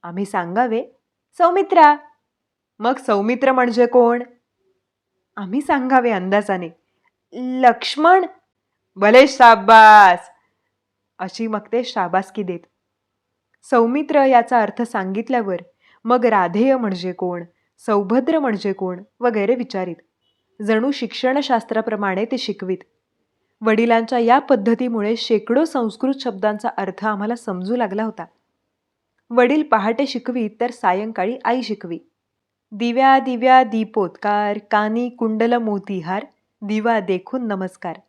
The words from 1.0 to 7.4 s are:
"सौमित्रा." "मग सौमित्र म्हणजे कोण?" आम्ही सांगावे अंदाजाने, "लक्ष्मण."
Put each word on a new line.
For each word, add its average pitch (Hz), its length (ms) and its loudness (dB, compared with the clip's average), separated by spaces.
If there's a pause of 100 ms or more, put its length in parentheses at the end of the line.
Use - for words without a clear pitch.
"सौमित्रा." 349 580 4 (840)
"मग 247 180 -2
सौमित्र 233 540 0
म्हणजे 247 340 2
कोण?" 240 380 2 (1120)
आम्ही 208 240 -6
सांगावे 254 500 0
अंदाजाने, 190 580 -2 (640)
"लक्ष्मण." 254 920 2 (720)